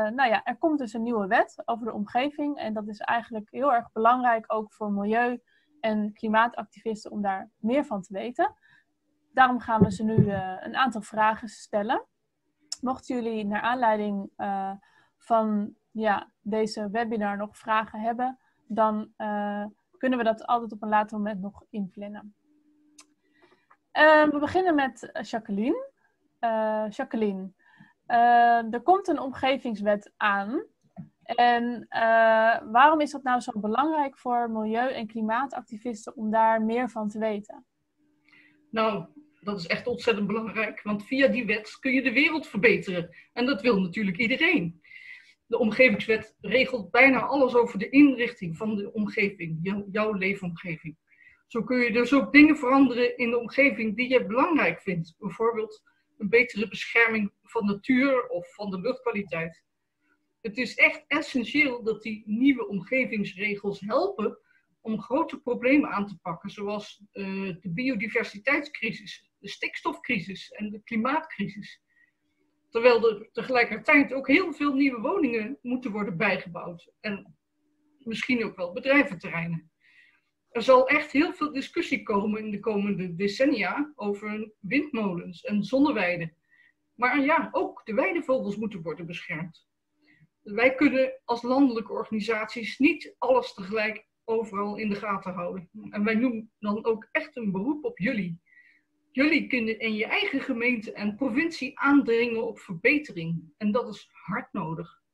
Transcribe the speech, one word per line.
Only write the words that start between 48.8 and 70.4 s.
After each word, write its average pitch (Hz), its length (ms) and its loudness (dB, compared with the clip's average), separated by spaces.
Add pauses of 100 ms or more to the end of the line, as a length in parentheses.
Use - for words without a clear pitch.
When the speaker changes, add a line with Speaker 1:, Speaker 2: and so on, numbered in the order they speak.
Speaker 2:
omgeving, 196 720 -4
jou-, 202 280 -4
jouw 214 220 -2
leefomgeving. 180 840 -6 (500)
Zo 233 180 -6
kun 247 140 0
je 240 140 2
dus 240 200 2
ook 269 200 4
dingen 294 240 10
veranderen 247 600 4
in 240 140 0
de 240 80 0
omgeving 226 580 0
die 247 120 -2
je 240 180 4
belangrijk 233 540 2
vindt. 170 380 -6
Bijvoorbeeld 220 640 -4 (360)
een 208 100 -6
betere 226 400 2
bescherming 226 640 0 (100)
van 220 240 -4
natuur 247 600 2
of 175 260 -8
van 202 160 -8
de 185 100 -6
luchtkwaliteit. 202 840 -6 (760)
Het 214 180 -8
is 240 160 -6
echt 311 320 2
essentieel 277 760 0
dat 214 200 -4
die 214 240 -8
nieuwe 240 420 2
omgevingsregels 202 1120 -4
helpen 233 580 -2 (420)
om 220 200 -6
grote 294 400 -4
problemen 247 500 2
aan 202 160 -2
te 202 120 -14
pakken, 180 320 -10
zoals, 202 640 -10
eh, 196 120 -10 (360)
de 185 100 -8
biodiversiteitscrisis, 226 1700 -4
de - 100 -16
stikstofcrisis - 1000 -6